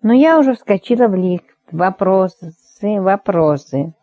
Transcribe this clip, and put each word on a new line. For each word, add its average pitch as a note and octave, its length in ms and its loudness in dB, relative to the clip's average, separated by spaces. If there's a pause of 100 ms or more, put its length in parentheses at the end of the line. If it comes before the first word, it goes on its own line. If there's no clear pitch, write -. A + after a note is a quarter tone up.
Но A3 60 2
я D#4+ 260 4
уже C4+ 160 2
вскочила A3+ 540 -2
в F#3+ 80 -2
лифт. F3+ 280 -2 (280)
Вопросы, F#3 800 -2 (280)
вопросы. F3 1120 -2 (100)